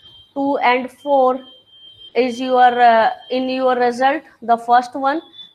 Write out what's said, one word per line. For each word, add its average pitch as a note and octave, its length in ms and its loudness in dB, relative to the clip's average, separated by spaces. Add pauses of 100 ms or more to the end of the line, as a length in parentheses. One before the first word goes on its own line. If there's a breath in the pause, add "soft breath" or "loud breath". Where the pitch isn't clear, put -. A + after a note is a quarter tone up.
(360)
two C#4 240 -4
and B3 320 -2
four C4 500 -2 (760)
is A#3+ 260 -2
your, B3 400 2
uh, A3+ 300 4 (200)
in B3+ 180 -4
your B3+ 280 -2
result, B3 460 -2 (200 soft breath)
the A3+ 140 0
first A#3+ 380 0
one. C#4 260 -4 (340 loud breath)